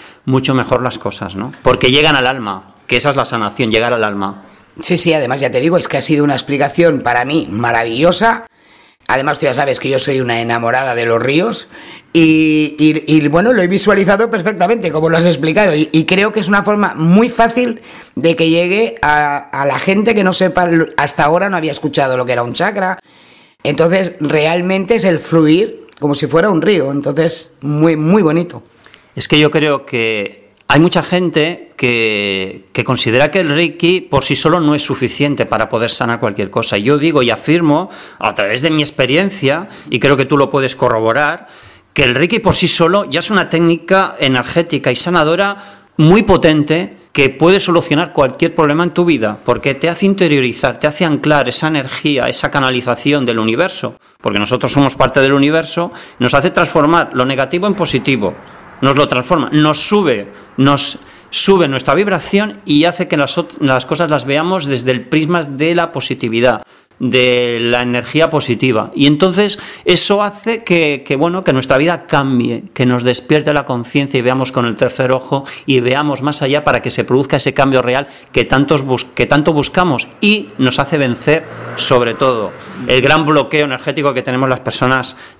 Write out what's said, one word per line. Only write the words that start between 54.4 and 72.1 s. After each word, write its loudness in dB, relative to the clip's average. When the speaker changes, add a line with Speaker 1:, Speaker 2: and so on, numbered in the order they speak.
Speaker 1:
somos 2
parte 2
del 4
universo, 0
nos 0
hace 4
transformar 2
lo 0
negativo -2
en 0
positivo, -2
nos 2
lo 2
transforma, -2
nos 2
sube, 0
nos 0
sube 2
nuestra 0
vibración -2
y 4
hace -2
que -2
las -2
ot-, -6
las 0
cosas -2
las 0
veamos -2
desde -2
el -2
prisma 0
de -2
la -2
positividad, -2
de 0
la 0
energía 0
positiva. 0
Y 2
entonces 2
eso 2
hace -6
que, 0
que, -2
bueno, -2
que 0
nuestra 2
vida -2
cambie, -2